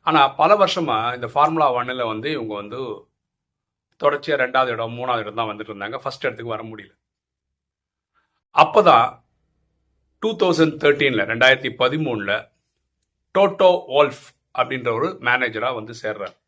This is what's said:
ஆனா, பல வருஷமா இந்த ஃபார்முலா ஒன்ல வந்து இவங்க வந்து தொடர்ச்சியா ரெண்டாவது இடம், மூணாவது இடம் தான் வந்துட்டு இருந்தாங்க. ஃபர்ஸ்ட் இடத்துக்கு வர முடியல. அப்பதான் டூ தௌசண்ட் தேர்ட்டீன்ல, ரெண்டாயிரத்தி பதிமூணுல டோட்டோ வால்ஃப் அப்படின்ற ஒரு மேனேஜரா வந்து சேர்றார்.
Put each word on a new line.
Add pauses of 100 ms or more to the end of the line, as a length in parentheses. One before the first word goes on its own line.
ஆனா,
பல
வருஷமா
இந்த
ஃபார்முலா
ஒன்ல
வந்து
இவங்க
வந்து (1200)
தொடர்ச்சியா
ரெண்டாவது
இடம்,
மூணாவது
இடம்
தான்
வந்துட்டு
இருந்தாங்க.
ஃபர்ஸ்ட்
இடத்துக்கு
வர
முடியல. (1600)
அப்பதான் (960)
டூ
தௌசண்ட்
தேர்ட்டீன்ல,
ரெண்டாயிரத்தி
பதிமூணுல (840)
டோட்டோ (180)
வால்ஃப் (340)
அப்படின்ற
ஒரு
மேனேஜரா
வந்து
சேர்றார். (120)